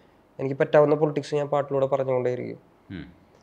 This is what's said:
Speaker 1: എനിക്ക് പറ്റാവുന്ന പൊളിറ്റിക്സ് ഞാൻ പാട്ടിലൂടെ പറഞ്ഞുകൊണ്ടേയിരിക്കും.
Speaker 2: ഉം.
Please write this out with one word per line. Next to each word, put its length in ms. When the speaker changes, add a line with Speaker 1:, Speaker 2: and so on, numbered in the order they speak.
Speaker 1:
എനിക്ക് 220
പറ്റാവുന്ന 400
പൊളിറ്റിക്സ് 380
ഞാൻ 140
പാട്ടിലൂടെ 380
പറഞ്ഞുകൊണ്ടേയിരിക്കും. 680
Speaker 2:
ഉം. 100